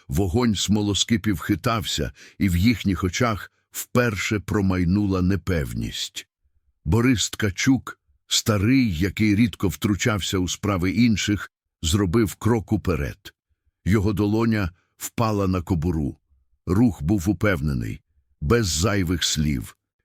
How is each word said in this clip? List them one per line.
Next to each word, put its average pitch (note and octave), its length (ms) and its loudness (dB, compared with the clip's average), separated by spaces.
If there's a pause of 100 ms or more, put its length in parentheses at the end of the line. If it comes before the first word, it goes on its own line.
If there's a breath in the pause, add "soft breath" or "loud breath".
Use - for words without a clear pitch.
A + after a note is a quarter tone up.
Вогонь G2+ 460 0
смолоскипів G#2 840 0
хитався, G2+ 760 -2 (260 loud breath)
і G2 100 2
в F2 80 2
їхніх G2 480 2
очах G#2 480 -2 (180)
вперше A2 720 -2
промайнула F#2+ 800 0
непевність. D2+ 1080 -4 (560)
Борис A#2 460 2
Ткачук, - 680 -2 (300)
старий, A2 680 2
який G2+ 360 2
рідко G2+ 340 2
втручався G2+ 680 -2
у F2+ 100 -2
справи F#2+ 420 -2
інших, G#2 640 0 (300)
зробив G2 520 0
крок A2 380 0
уперед. D2 640 -4 (500)
Його G2+ 280 2
долоня G#2 580 0 (260)
впала G#2 520 -2
на F#2 140 0
кобуру. D#2+ 540 -2 (500)
Рух G#2+ 360 2
був F2+ 260 0
упевнений, D2 720 -2 (400)
без A2 260 2
зайвих F2+ 580 0
слів. D2 520 -2 (280)